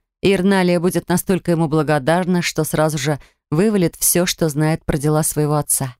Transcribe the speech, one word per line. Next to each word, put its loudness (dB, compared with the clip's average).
и 4
Ирналия 2
будет -2
настолько -2
ему 2
благодарна, 0
что -2
сразу 0
же -4
вывалит 2
все, 0
что -2
знает -2
про -2
дела 0
своего -2
отца. -4